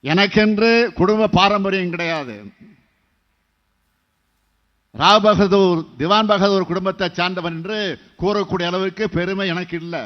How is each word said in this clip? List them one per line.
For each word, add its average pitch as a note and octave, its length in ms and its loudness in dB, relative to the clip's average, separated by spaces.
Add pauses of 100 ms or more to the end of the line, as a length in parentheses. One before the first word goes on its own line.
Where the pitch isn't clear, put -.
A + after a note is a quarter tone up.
(120)
எனக்கென்று G#3+ 600 2 (280)
குடும்ப G#3+ 400 2
பாரம்பரியம் G3 560 0
கிடையாது." D#3+ 420 -6 (2750)
ரா F3 100 6 (140)
பகதூர், F#3+ 560 4 (180)
திவான் G3+ 320 2
பகதூர் G3 380 2
குடும்பத்தை F#3 380 -4 (100)
சார்ந்தவன் F3 400 -4
என்று F#3+ 200 -8 (440)
கூறக்கூடிய F#3 480 -2
அளவுக்கு F#3+ 340 -4 (140)
பெருமை F#3+ 360 -4
எனக்கு F3 300 -6
இல்லை E3+ 220 -8